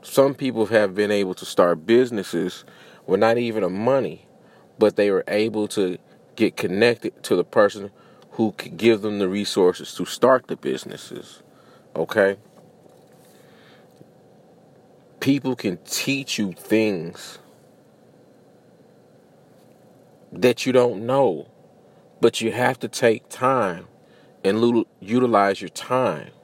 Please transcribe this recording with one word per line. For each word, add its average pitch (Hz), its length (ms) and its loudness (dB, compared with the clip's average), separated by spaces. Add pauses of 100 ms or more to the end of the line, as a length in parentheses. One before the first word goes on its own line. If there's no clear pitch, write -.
Some 139 320 2
people 113 320 -2
have 104 300 2
been 104 160 0
able 98 220 0
to - 100 -14
start 87 420 2
businesses 107 760 0 (420)
with 95 140 0
not 117 180 4
even 113 240 -2
a 90 60 -2
money, 107 580 -2 (520)
but 104 180 4
they 104 160 2
were 92 160 0
able 107 400 -2
to 92 300 -2 (360)
get - 220 0
connected 107 640 0
to - 140 0
the 87 80 2
person 101 460 0 (420)
who 110 200 -2
could - 240 -14
give 107 260 4
them 104 180 -4
the 95 80 0
resources 95 680 0
to 90 100 -6
start 123 440 2
the - 80 -6
businesses, - 880 -10 (520)
okay? 98 420 0 (2750)
People 131 380 -2
can 90 280 -4
teach - 540 -6
you 98 140 -2
things 95 880 -4 (3000)
that - 320 2
you 131 80 0
don't 120 340 4
know, 120 420 2 (720)
but 117 200 2
you 113 120 -2
have 123 260 0
to 117 100 -8
take - 400 0
time 104 600 -2 (560)
and 101 160 2
lu-, 120 260 2 (140)
utilize 104 600 2
your 90 100 -12
time. 120 600 -4 (140)